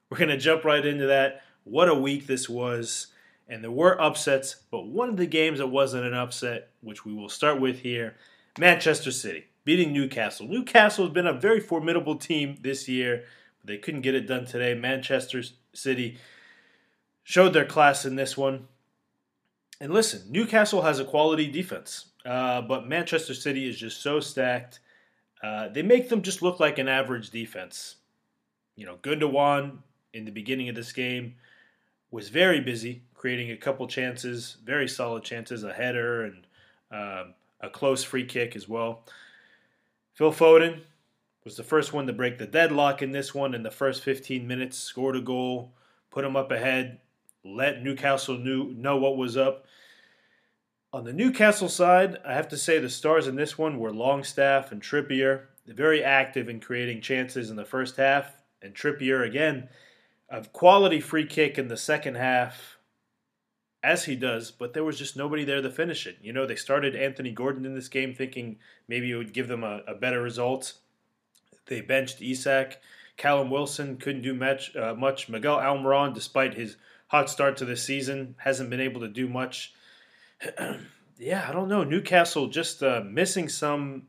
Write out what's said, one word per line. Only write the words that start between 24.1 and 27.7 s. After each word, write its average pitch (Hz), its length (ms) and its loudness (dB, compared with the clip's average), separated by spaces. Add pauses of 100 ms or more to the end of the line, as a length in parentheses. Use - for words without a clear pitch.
stacked. 127 600 -4 (600)
Uh, 107 280 -6
they 123 140 -2
make 247 260 6
them 220 140 0
just 185 200 -6
look 180 160 0
like 147 200 2
an 131 100 0
average 127 420 -2
defense. 104 640 -12 (800)